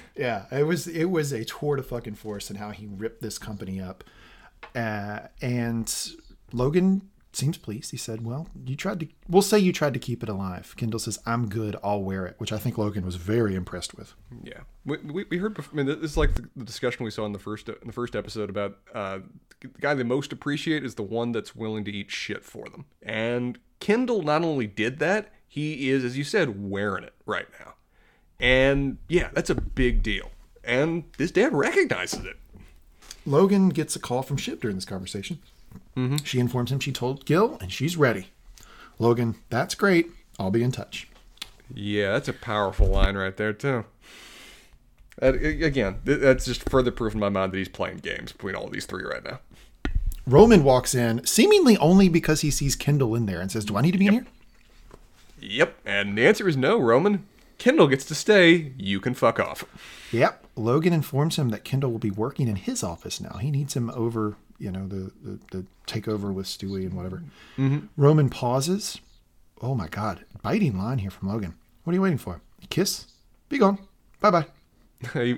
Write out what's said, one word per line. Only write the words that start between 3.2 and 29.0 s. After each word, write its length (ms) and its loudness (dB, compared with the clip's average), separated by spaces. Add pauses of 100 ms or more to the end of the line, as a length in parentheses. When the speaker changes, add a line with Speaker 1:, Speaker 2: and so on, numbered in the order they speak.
Speaker 1:
this 160 -8
company 420 -8
up. 240 -12 (720)
Uh, 440 -6 (220)
and 520 -4 (580)
Logan 520 2 (280)
seems 260 -4
pleased. 340 -10
He 60 -10
said, 280 -8
"Well, 240 -8 (160)
you 100 -6
tried 260 -6
to, 60 -8 (220)
we'll 140 8
say 160 4
you 120 6
tried 220 0
to 60 -4
keep 240 -6
it 60 -6
alive." 480 -8
Kendall 220 -4
says, 260 -6
"I'm 220 -2
good. 360 -4
I'll 180 -2
wear 240 -4
it," 120 -12
which 140 -8
I 60 -4
think 200 -4
Logan 280 -2
was 100 -6
very 400 0
impressed 400 -8
with. 180 -20 (300)
Speaker 2:
Yeah. 180 -18 (240)
We, 120 -4
we, 320 -10
we 80 -4
heard 180 -4
bef-, 160 -12
I 40 -14
mean, 100 0
this 120 -2 (140)
is 60 -2
like 180 4
the, 200 -6
the 100 -12
discussion 400 -6
we 60 -6
saw 140 -6
in 60 -6
the 80 -8
first, 300 -10
in 60 -12 (100)
the 80 -14
first 220 -6
episode 340 -6
about, 280 -6 (160)
uh, 260 -8 (420)
the 60 -18 (120)
guy 140 0
they 100 0
most 300 -2
appreciate 500 -4
is 120 -10
the 80 -6
one 280 -4
that's 240 -6
willing 300 -6
to 60 -6
eat 200 -10
shit 320 -8
for 260 -18
them. 160 -18 (180)
And 560 -4 (200)
Kendall 440 2
not 200 2
only 240 0
did 320 -2
that, 320 0 (160)
he 440 -4
is, 120 2
as 140 -4
you 60 -4
said, 460 0
wearing 340 -2
it 100 -20 (120)
right 220 -4 (120)
now. 160 -20 (640)
And, 580 4 (120)